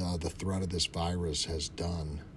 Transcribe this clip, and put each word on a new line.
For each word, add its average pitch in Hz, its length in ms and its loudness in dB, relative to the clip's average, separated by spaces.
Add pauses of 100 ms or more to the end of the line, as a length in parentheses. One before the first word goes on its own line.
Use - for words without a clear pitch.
uh, 87 140 2
the 82 140 -2
threat 95 320 0
of 90 80 0
this 85 160 2
virus 85 580 0
has 80 240 0
done, 80 540 -2 (140)